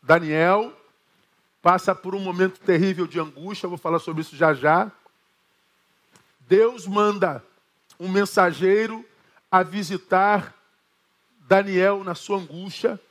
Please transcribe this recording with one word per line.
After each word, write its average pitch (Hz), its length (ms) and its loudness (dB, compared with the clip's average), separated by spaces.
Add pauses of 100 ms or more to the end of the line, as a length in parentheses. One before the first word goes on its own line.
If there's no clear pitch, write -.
Daniel 170 720 2 (880)
passa 180 340 2
por 185 180 -12
um 202 60 -6
momento 185 400 -4
terrível 180 480 0
de 151 120 -8
angústia, 165 460 -10
eu 180 40 -6
vou 175 100 -10
falar 165 180 -4
sobre 160 240 -8
isso 156 140 -14
já 156 180 2
já. 156 380 0 (1600)
Deus 220 380 2
manda 196 580 -2 (560)
um 175 80 -10
mensageiro 196 960 2 (460)
a 185 140 4
visitar 190 920 -2 (840)
Daniel 190 640 2
na 180 100 -8
sua 196 240 -6
angústia 180 600 -6 (100)